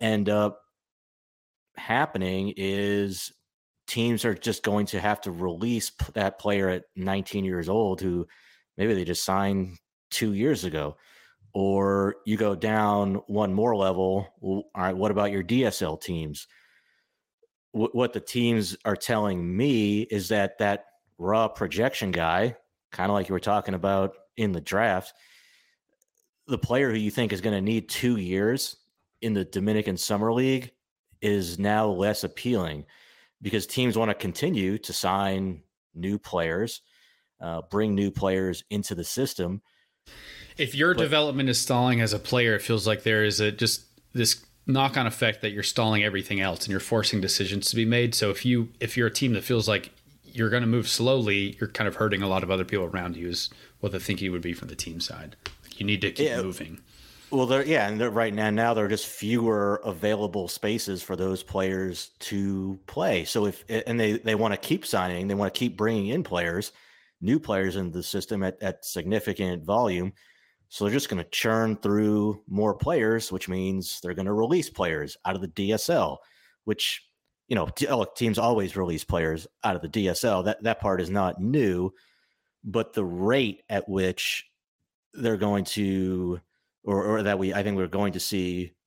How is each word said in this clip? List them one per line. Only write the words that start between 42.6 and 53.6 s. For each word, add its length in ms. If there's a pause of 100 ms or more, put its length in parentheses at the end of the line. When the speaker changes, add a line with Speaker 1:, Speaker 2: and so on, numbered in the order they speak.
Speaker 2:
feels 240
like 180
there 200
is 160
a, 120
just 340 (280)
this 300 (240)
knock-on 400
effect 360
that 80
you're 120
stalling 400
everything 380
else 240
and 60
you're 100
forcing 400
decisions 480
to 60
be 100
made. 280
So 180
if 120
you, 260 (100)
if 180
you're 100
a 40
team 220
that 120
feels 240
like 220 (340)
you're 240
gonna 180
move 220
slowly, 720
you're 100
kind 180
of 80
hurting 260
a 60
lot 160
of 80
other 140
people 200
around 300
you 140
is 200 (300)